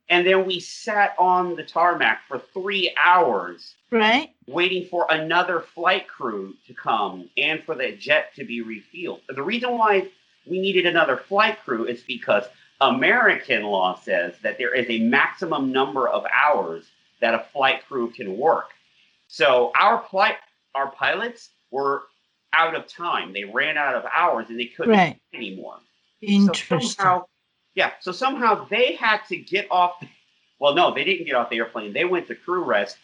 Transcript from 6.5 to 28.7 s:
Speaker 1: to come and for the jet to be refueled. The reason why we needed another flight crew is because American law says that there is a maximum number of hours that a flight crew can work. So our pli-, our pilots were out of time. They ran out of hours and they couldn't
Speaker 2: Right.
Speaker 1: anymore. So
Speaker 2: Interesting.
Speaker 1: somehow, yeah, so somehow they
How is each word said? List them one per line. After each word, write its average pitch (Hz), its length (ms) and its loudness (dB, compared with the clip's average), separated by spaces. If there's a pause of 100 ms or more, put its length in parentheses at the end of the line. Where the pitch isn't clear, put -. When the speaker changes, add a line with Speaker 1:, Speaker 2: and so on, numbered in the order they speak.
Speaker 1:
to - 60 -20
come 98 640 -4
and 156 260 -2
for 160 100 -6
the 120 200 -6
jet 135 420 -2
to 139 80 -14
be 117 180 -10
refueled. 110 680 -12
The 131 120 -8
reason 240 360 -4
why 208 320 2 (360)
we 185 140 -6
needed 185 260 2
another 160 320 2
flight 208 460 0
crew 113 220 -4
is 117 180 -8
because 117 400 -2 (380)
American 139 800 2
law 95 380 0
says 87 420 -2
that 107 140 -4
there 123 180 -4
is 123 140 -2
a 113 100 -2
maximum 143 720 0
number 131 360 0
of 104 240 -2
hours 104 600 0 (300)
that 117 120 2
a 113 60 2 (120)
flight 135 360 0
crew 117 240 -4
can 98 260 -10
work. 143 340 0 (580)
So 127 460 4
our 196 220 4
pli-, 196 400 0 (380)
our 139 160 -4
pilots 185 580 -4 (220)
were 139 320 -2 (500)
out 160 220 2
of - 120 -10
time. 117 460 -6
They 101 120 -6
ran 139 320 -2
out 139 180 -2
of 117 100 -4 (100)
hours 151 340 0
and 117 100 -8
they 120 60 -6
couldn't 165 280 0
Speaker 2:
Right. 180 260 2 (140)
Speaker 1:
anymore. 95 460 -14 (420)
So 214 60 -14
Speaker 2:
Interesting. 196 540 2
Speaker 1:
somehow, 185 440 0 (480)
yeah, - 180 0 (100)
so 185 100 -6
somehow 240 540 0
they 247 300 0